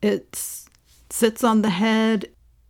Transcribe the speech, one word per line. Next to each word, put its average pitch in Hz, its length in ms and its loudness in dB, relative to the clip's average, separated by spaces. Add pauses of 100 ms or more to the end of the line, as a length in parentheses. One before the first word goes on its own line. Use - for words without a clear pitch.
it 208 320 -2
s-, - 360 -12 (420)
sits 220 320 0
on 220 200 4
the 202 80 0
head. 220 580 0 (420)